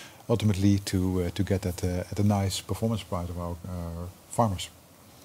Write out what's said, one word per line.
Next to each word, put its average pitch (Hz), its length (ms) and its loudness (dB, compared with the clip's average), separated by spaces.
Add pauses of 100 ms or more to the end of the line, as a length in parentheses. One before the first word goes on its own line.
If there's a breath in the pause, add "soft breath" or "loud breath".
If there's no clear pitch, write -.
(300 loud breath)
ultimately 101 500 4
to, 92 440 0
uh, 87 80 0
to - 120 -2
get 95 240 0
at, 90 180 -4
uh, 90 260 0
at 104 80 -4
a 104 60 4
nice 98 360 2
performance 113 420 -2
price 87 260 -6
of 87 100 -6
our, 87 180 -6 (100)
uh, 85 400 -6 (240)
farmers. 104 400 0 (540 loud breath)